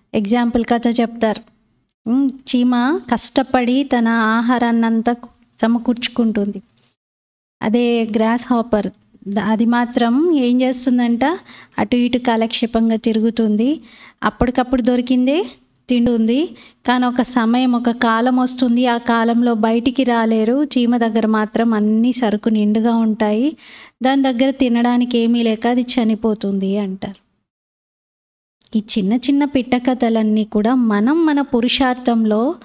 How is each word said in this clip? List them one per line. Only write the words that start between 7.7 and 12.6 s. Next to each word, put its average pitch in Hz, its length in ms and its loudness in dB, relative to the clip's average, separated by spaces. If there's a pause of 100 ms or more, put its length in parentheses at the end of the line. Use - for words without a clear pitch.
గ్రాస్ 220 480 -2
హాపర్, 220 340 0 (400)
ద-, 202 120 -4
అది 214 260 0
మాత్రం 240 720 0
ఏం 247 240 0
చేస్తుందంట, 247 600 0 (560)
అటు 214 160 -2
ఇటు 247 220 0
కాలక్షేపంగా 226 800 0